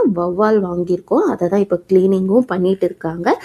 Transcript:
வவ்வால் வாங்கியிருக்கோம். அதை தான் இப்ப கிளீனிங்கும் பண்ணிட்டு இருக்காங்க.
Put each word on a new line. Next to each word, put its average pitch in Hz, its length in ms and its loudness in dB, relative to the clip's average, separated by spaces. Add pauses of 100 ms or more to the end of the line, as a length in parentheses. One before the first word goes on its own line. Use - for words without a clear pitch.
(160)
வவ்வால் 190 480 0
வாங்கியிருக்கோம். 180 640 -2
அதை 180 180 -2
தான் 196 120 0
இப்ப 185 300 -2
கிளீனிங்கும் 190 580 2
பண்ணிட்டு 185 380 0
இருக்காங்க. 170 600 -4